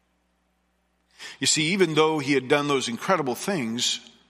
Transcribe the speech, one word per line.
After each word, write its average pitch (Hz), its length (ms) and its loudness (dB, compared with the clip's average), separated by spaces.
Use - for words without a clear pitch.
You 135 80 -2
see, 156 260 0
even 180 200 2
though 156 260 4
he 139 140 0
had 131 140 2
done 143 200 2
those 139 200 0
incredible 131 480 -2
things, 120 640 -4